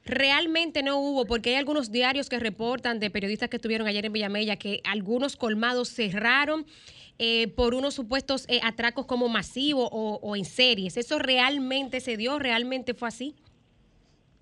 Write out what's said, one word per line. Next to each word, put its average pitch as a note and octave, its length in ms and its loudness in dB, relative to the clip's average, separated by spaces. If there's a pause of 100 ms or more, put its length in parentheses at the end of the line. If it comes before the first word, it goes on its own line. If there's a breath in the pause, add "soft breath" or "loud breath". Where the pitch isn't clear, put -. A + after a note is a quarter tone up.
¿Realmente D4+ 760 2
no C#4 180 2
hubo? C#4 280 0
Porque A#3 240 0
hay B3+ 60 4
algunos C#4 340 0
diarios B3+ 380 0
que A#3+ 100 -2
reportan A#3 600 -2
de G#3 120 -2
periodistas G#3 380 -2
que A#3+ 80 -6
estuvieron A3 300 -2
ayer G#3 200 -2
en G#3 60 -6
Villamella G#3 420 0
que G3+ 300 -6
algunos A3 500 0
colmados A#3 540 0
cerraron, B3 760 2 (540 loud breath)
eh, A3+ 360 2
por A#3+ 180 4
unos C4+ 220 0
supuestos, C4+ 520 -2
eh, A#3+ 160 4
atracos A#3 440 -2
como B3 200 2
masivos A#3+ 640 0
o, G#3+ 300 -2
o G#3 140 -4
en G3 100 -2
series. A3+ 520 2
¿Eso A#3+ 200 -2
realmente C4 840 0
se B3 160 -4
dio? B3 220 -2
¿Realmente B3+ 560 -2
fue A#3+ 140 -6
así? B3+ 280 -8 (1080)